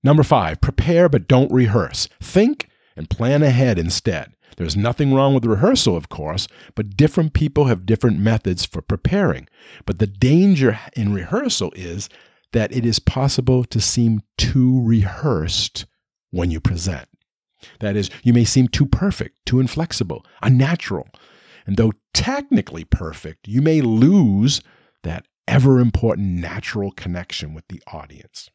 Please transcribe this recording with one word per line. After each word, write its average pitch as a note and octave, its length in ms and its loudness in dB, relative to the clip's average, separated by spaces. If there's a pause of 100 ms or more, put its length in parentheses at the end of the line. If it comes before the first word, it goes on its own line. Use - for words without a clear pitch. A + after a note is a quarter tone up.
Number D3 200 4
five, F#2 400 2
prepare E3+ 480 2
but A2+ 180 -2
don't C3 240 2
rehearse. A2+ 560 0 (140)
Think A#3 460 0 (280)
and D#2 140 -12
plan C3+ 320 0
ahead B2 360 2
instead. E2 520 -6 (260)
There's E2 200 -6
nothing A#2+ 360 0
wrong C3+ 220 2
with A#2+ 100 0
rehearsal, A2+ 520 2
of D#2 120 -8
course, D#2 380 -8 (300)
but G#2 200 -8
different D#3 360 2
people D3 320 0
have F#2+ 220 0
different A2 340 0
methods G#2 440 -2
for - 180 -12
preparing. F3 680 -2 (360)
But F#2 140 -6
the G#2+ 80 0
danger C3 720 4 (140)
in G#2 200 -2
rehearsal G2+ 600 -4
is F2+ 340 -12 (440)
that A2 200 -2
it A#2+ 140 -2
is A2 140 0
possible C3 640 0
to - 160 -4
seem A#2 400 0 (180)
too B2+ 460 2
rehearsed G#2 1040 -2 (440)
when F2 220 -4
you D#2+ 80 -6
present. E2+ 480 -6 (720)
That G#2 160 -4
is, G2 140 -4 (120)
you A#2+ 100 4
may A#2+ 120 4
seem B2 240 2
too - 180 0
perfect, - 580 -4
too B2 140 0
inflexible, C3 680 -4 (160)
unnatural. C3 680 0 (580)
And G2 100 -4
though A2+ 160 2 (200)
technically C4 720 -4
perfect, - 640 -6
you A2+ 120 0
may D#3 200 2
lose B2 800 4 (420)
that - 240 -10 (220)
ever-important B2 800 2
natural F#2+ 640 -6
connection F2 640 -10
with D#2 140 -18
the F2+ 140 -16 (100)
audience. - 640 -20